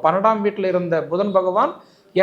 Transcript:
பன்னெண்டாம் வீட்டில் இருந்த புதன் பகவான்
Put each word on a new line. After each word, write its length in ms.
பன்னெண்டாம் 420
வீட்டில் 260
இருந்த 240
புதன் 260
பகவான் 340